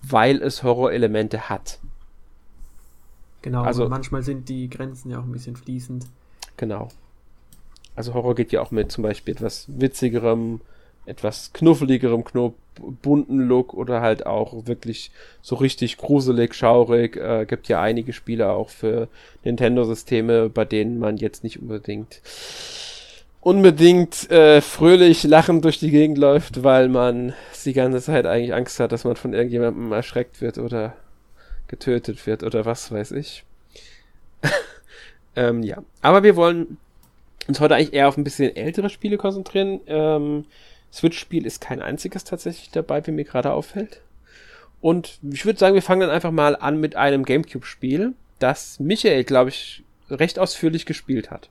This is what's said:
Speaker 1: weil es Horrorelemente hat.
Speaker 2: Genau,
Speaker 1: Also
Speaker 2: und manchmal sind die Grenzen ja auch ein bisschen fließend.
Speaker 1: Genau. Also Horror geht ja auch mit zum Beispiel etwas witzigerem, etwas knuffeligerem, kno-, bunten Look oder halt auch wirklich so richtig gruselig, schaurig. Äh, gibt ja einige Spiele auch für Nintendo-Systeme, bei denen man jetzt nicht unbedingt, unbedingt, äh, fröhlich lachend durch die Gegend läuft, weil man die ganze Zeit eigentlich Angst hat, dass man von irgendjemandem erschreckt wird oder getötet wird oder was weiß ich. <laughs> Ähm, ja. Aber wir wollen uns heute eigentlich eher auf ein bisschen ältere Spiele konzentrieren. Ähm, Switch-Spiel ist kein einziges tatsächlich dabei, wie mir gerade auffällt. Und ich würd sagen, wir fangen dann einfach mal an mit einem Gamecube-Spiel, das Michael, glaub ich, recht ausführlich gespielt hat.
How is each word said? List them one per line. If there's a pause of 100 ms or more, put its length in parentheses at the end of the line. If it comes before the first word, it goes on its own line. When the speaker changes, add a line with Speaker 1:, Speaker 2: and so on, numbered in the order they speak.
Speaker 1:
weil
es
Horrorelemente
hat. (1700)
Speaker 2:
Genau,
Speaker 1:
Also
Speaker 2:
und
manchmal
sind
die
Grenzen
ja
auch
ein
bisschen
fließend. (500)
Speaker 1:
Genau. (1080)
Also
Horror
geht
ja
auch
mit
zum
Beispiel
etwas
witzigerem, (440)
etwas
knuffeligerem,
kno-, (480)
bunten
Look
oder
halt
auch
wirklich (300)
so
richtig
gruselig,
schaurig.
Äh,
gibt
ja
einige
Spiele
auch
für (360)
Nintendo-Systeme,
bei
denen
man
jetzt
nicht
unbedingt, (1200)
unbedingt,
äh,
fröhlich
lachend
durch
die
Gegend
läuft,
weil
man (320)
die
ganze
Zeit
eigentlich
Angst
hat,
dass
man
von
irgendjemandem
erschreckt
wird
oder (720)
getötet
wird
oder
was
weiß
ich. (1000)
<laughs> (840)
Ähm,
ja. (200)
Aber
wir
wollen (680)
uns
heute
eigentlich
eher
auf
ein
bisschen
ältere
Spiele
konzentrieren.
Ähm, (480)
Switch-Spiel
ist
kein
einziges
tatsächlich
dabei,
wie
mir
gerade
auffällt. (800)
Und (120)
ich
würd
sagen,
wir
fangen
dann
einfach
mal
an
mit
einem
Gamecube-Spiel, (280)
das
Michael,
glaub
ich, (240)
recht
ausführlich
gespielt
hat.